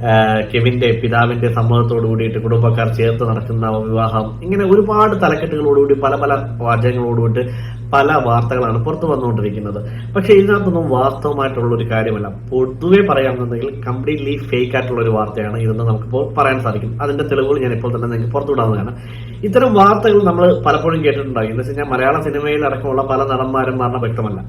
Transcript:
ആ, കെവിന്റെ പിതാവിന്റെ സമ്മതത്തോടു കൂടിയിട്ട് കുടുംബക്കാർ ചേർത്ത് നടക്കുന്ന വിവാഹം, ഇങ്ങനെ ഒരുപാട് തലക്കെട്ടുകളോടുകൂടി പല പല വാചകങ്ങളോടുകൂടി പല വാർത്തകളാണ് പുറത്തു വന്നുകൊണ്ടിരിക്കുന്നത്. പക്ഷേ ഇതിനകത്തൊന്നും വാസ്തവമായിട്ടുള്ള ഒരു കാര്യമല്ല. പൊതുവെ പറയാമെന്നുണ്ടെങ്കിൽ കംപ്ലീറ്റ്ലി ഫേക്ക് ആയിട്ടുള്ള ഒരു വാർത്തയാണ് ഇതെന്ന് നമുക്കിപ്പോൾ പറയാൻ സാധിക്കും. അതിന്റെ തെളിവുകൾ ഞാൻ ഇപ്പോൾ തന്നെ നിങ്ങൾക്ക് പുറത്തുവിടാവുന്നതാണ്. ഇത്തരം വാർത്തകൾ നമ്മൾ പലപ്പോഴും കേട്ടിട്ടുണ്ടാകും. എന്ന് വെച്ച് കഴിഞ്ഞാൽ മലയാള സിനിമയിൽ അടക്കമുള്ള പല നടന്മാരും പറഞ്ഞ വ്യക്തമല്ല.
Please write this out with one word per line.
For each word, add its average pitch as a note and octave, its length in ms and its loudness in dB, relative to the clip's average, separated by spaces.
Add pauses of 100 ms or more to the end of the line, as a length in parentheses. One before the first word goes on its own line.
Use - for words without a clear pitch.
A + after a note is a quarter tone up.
ആ, A2 320 4 (120)
കെവിന്റെ A#2+ 500 2
പിതാവിന്റെ A#2 500 0
സമ്മതത്തോടു A#2 540 2
കൂടിയിട്ട് A2+ 320 -2
കുടുംബക്കാർ A2+ 540 2
ചേർത്ത് A2+ 360 0
നടക്കുന്ന A2+ 400 -2
വിവാഹം, A2 720 -2
ഇങ്ങനെ G3 220 0
ഒരുപാട് G#3 560 4
തലക്കെട്ടുകളോടുകൂടി D3+ 720 2
പല C#3 220 0
പല C#3+ 180 0 (240)
വാചകങ്ങളോടുകൂടി A#2+ 920 0 (440)
പല C#3+ 200 4 (120)
വാർത്തകളാണ് A#2 600 0
പുറത്തു D#3 200 -4
വന്നുകൊണ്ടിരിക്കുന്നത്. G#2 1120 -4
പക്ഷേ G3+ 180 4
ഇതിനകത്തൊന്നും G3 560 4
വാസ്തവമായിട്ടുള്ള C3 880 0
ഒരു A2+ 140 -4
കാര്യമല്ല. A2 360 -2 (240)
പൊതുവെ C3 580 2
പറയാമെന്നുണ്ടെങ്കിൽ B2+ 760 -2
കംപ്ലീറ്റ്ലി C#3 500 -4
ഫേക്ക് B2 380 -2
ആയിട്ടുള്ള A#2+ 260 -2
ഒരു A2+ 80 0
വാർത്തയാണ് G#2+ 500 -2
ഇതെന്ന് A2+ 240 -2
നമുക്കിപ്പോൾ A#2 500 -2
പറയാൻ C3+ 260 2
സാധിക്കും. A2+ 440 -4
അതിന്റെ C#3+ 200 -2
തെളിവുകൾ C#3 360 0
ഞാൻ B2 140 0
ഇപ്പോൾ A#2 220 -4
തന്നെ A#2 120 -4
നിങ്ങൾക്ക് A#2 260 -4
പുറത്തുവിടാവുന്നതാണ്. A#2 680 -2 (420)
ഇത്തരം A#3 300 2
വാർത്തകൾ G3+ 500 6
നമ്മൾ F3 380 4
പലപ്പോഴും D#3 420 0
കേട്ടിട്ടുണ്ടാകും. C3 440 -2
എന്ന് A2 120 -4
വെച്ച് B2+ 120 -6
കഴിഞ്ഞാൽ C#3+ 220 -6
മലയാള C3+ 280 0
സിനിമയിൽ D3 440 -2
അടക്കമുള്ള C3+ 380 -2
പല C3+ 200 0
നടന്മാരും C3 560 -2
പറഞ്ഞ B2 180 -2
വ്യക്തമല്ല. A2 520 -4